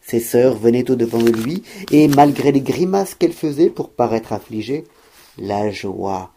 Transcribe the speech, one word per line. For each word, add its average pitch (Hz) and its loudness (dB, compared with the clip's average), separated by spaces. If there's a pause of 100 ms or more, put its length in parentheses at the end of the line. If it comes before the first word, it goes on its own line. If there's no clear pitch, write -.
Ses 117 -2
sœurs 120 2
venaient 117 2
au-devant 117 0
de 117 4
lui, 113 -4 (300)
et 151 6
malgré 143 4
les 139 2
grimaces 185 -2
qu'elles 170 0
faisaient 151 0
pour - -10
paraître 113 -2
affligées, 110 -8 (540)
la 101 -4
joie 95 -8